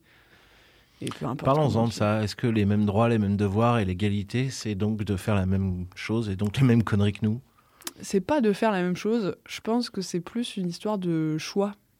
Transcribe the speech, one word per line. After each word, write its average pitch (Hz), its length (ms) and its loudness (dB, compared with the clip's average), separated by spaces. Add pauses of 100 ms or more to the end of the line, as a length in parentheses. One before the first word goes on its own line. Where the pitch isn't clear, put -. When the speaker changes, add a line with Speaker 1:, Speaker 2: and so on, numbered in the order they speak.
(1040)
Speaker 1:
Et - 40 -6
peu - 180 -8
importe 131 220 -4
Speaker 2:
Parlons-en 143 260 4
Speaker 1:
comment 117 140 2
Speaker 2:
de 113 60 0
Speaker 1:
tu - 40 -8
Speaker 2:
ça. 107 260 2
Est-ce 104 140 -4
que - 100 -2
les 110 200 2
mêmes 104 180 4
droits, 104 240 2
les 117 100 2
mêmes 101 200 0
devoirs 110 400 2
et 101 80 0
l'égalité, 101 640 -2
c'est 107 240 -6
donc 104 280 -2
de 98 140 -2
faire 107 180 -2
la 95 120 2
même 92 480 0
chose 110 340 -2
et 95 80 -2
donc 104 220 -2
les 139 40 4
mêmes 117 220 6
conneries 101 300 2
que - 100 -6
nous ? 110 160 0 (600)
Speaker 1:
C'est 196 180 -2
pas 294 220 0
de 214 100 4
faire 220 180 0
la 185 120 0
même 180 140 0
chose. 214 380 -2 (140)
Je - 140 -12
pense 233 260 -2
que 196 140 -6
c'est 180 180 -4
plus 233 380 -8
une 180 100 -2
histoire 208 300 -4
de 160 400 -2
choix. 202 340 -4 (260)